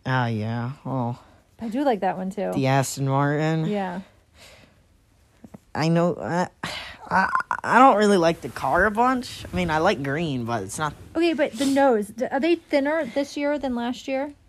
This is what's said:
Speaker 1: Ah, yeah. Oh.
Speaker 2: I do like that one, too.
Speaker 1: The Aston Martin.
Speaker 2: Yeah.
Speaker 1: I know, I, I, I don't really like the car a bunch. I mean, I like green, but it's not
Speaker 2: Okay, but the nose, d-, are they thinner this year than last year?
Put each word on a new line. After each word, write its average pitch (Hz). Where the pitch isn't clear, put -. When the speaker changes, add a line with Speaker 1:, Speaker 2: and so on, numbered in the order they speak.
Speaker 1:
Ah, 131
yeah. 117
Oh. 127
Speaker 2:
I 226
do 254
like 233
that 185
one, 190
too. 185
Speaker 1:
The 135
Aston 135
Martin. 147
Speaker 2:
Yeah. 190
Speaker 1:
I -
know, 170
I, 160
I, 190
I 196
don't 254
really 202
like 165
the 139
car 147
a 220
bunch. 247
I -
mean, 180
I 156
like 170
green, 139
but 113
it's 101
not 151
Speaker 2:
Okay, 330
but 277
the 254
nose, 269
d-, 233
are 269
they 330
thinner 294
this 277
year 294
than 262
last 240
year? 277